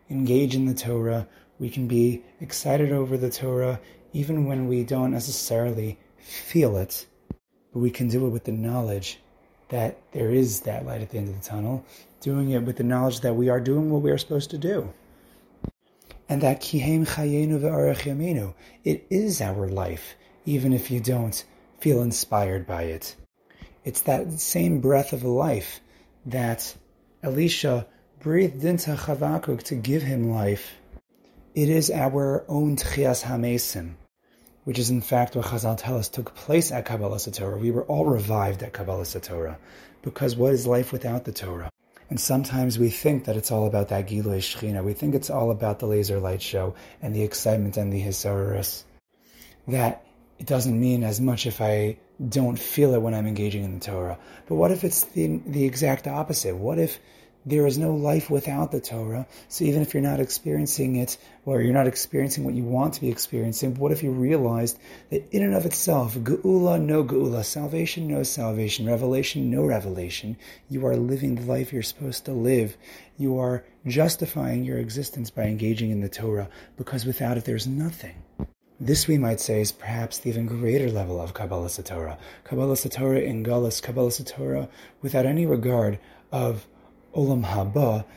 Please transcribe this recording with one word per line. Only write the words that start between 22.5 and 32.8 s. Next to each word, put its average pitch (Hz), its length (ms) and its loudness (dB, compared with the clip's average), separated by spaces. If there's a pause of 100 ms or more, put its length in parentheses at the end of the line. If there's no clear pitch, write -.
by 85 180 -4
it. 82 320 -8 (680)
It's - 180 -4
that 156 300 0
same 165 480 2
breath 139 320 4
of 127 120 -4
life 127 560 0 (460)
that 117 480 -2 (480)
Elisha 143 640 2 (320)
breathed 156 460 2
into 170 280 2
Chavakuk 147 720 -2
to - 100 -6
give 131 280 0
him 127 300 0
life. 101 400 0 (840)
It 147 140 2
is 156 220 4
our 139 580 2
own 147 280 2
Tchias 135 460 2